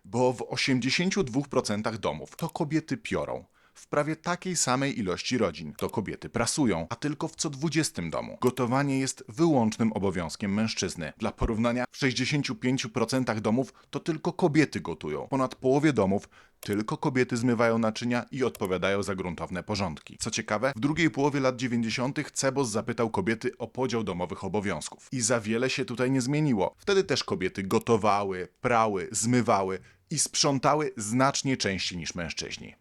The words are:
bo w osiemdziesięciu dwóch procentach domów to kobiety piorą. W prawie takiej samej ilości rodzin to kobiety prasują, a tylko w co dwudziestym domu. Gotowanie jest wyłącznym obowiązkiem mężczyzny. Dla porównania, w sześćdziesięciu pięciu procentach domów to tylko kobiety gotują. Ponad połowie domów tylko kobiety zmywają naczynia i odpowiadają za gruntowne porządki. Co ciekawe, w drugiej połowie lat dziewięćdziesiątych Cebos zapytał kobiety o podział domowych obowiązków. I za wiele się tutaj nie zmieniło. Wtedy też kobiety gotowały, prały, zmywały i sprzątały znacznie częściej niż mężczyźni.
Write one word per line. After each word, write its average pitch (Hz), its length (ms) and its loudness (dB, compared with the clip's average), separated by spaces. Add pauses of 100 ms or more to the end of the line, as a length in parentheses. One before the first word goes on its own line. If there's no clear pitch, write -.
bo 123 280 2
w 120 160 -8
osiemdziesięciu 135 720 0
dwóch 135 260 -2
procentach 110 500 -2
domów 76 380 -6
to 165 120 -4
kobiety 156 480 -2
piorą. 69 480 -4 (300)
W - 120 -20
prawie 147 300 0
takiej 175 400 -4
samej 139 420 0
ilości 95 400 -2
rodzin 82 380 -2
to 92 140 -4
kobiety 90 380 -6
prasują, 110 600 0
a 117 60 -6
tylko 151 320 -4
w - 80 -12
co 160 140 -4
dwudziestym 143 600 -2
domu. 58 300 -6
Gotowanie 135 580 2
jest 135 300 -4
wyłącznym 117 640 4
obowiązkiem 95 600 -2
mężczyzny. 92 640 -2
Dla 107 140 -2
porównania, 120 580 0
w - 60 -20
sześćdziesięciu 131 580 0
pięciu 127 360 -2
procentach 117 500 0
domów 117 320 0 (180)
to - 100 -6
tylko 165 320 -4
kobiety 147 480 2
gotują. 76 500 -6
Ponad 131 240 0
połowie 139 380 4
domów 98 360 2 (320)
tylko 107 360 -2
kobiety 127 400 0
zmywają 117 420 4
naczynia 117 520 -2
i 131 140 -2
odpowiadają 98 580 0
za 95 120 -2
gruntowne 87 480 -6
porządki. 95 560 -6
Co 117 120 -4
ciekawe, 110 460 0
w 110 40 -8
drugiej 151 300 2
połowie 139 300 2
lat 131 160 2
dziewięćdziesiątych 120 760 -2
Cebos 135 380 0
zapytał 113 420 -2
kobiety 110 480 -2
o 113 100 -8
podział 120 360 -2
domowych 90 400 -4
obowiązków. 95 680 -4
I 131 80 -4
za 117 200 2
wiele 113 300 0
się 127 140 -2
tutaj 123 260 0
nie 135 100 4
zmieniło. 131 580 2
Wtedy 196 260 2
też 143 200 0
kobiety 92 380 -2
gotowały, 101 840 2 (120)
prały, 110 520 2
zmywały 107 640 2 (320)
i 151 80 -2
sprzątały 143 800 2
znacznie 127 600 2
częściej 92 420 -2
niż 78 160 -6
mężczyźni. - 680 -8